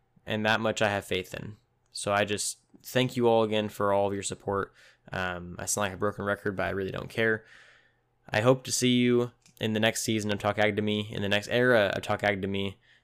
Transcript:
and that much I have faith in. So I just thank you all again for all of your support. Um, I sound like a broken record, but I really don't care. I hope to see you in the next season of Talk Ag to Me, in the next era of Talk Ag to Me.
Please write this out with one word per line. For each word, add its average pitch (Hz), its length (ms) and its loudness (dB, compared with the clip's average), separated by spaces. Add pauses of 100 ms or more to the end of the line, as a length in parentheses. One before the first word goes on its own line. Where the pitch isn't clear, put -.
(240)
and 107 220 -4
that 110 160 2
much 110 180 -2
I 110 80 2
have 101 160 -2
faith 92 300 -4
in. - 220 -12 (360)
So - 180 -6
I 101 140 2
just 101 320 -4 (260)
thank 127 360 0
you 117 100 4
all 113 140 6
again 107 260 0
for 101 240 0
all 101 160 4
of 101 60 -4
your 98 80 -6
support. 98 500 -6 (400)
Um, 87 460 -6
I 98 80 -8
sound 104 200 0
like 95 80 -6
a 87 40 -12
broken 101 260 -4
record, 101 320 -2
but 92 100 -2
I 92 40 -2
really 95 220 -4
don't - 180 -8
care. 113 340 0 (840)
I 107 100 2
hope 131 240 4
to 117 80 -6
see 123 200 2
you 123 400 4 (280)
in 110 140 0
the 107 60 0
next 110 240 0
season 104 280 0
of 98 60 -2
Talk 104 200 0
Ag 104 180 2
to 104 40 0
Me, 107 300 -2
in 107 100 -6
the 101 80 -2
next 101 200 0
era 120 460 4
of - 80 -4
Talk 104 200 -2
Ag 104 180 0
to 98 80 -2
Me. 98 300 -4 (260)